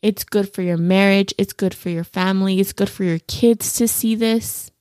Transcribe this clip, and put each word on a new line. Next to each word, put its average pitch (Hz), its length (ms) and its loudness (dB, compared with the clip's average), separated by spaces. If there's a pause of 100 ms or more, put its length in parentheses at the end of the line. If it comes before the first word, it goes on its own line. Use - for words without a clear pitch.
It's 208 220 0
good 196 280 -2
for - 100 -8
your 175 160 0
marriage. 196 600 4
It's 196 160 -2
good 190 220 -2
for - 140 -8
your 170 140 -4
family. 190 560 0
It's 196 140 0
good 202 160 -2
for - 140 -8
your 165 160 0
kids - 540 0
to 233 140 0
see 226 280 -2
this. 226 640 -2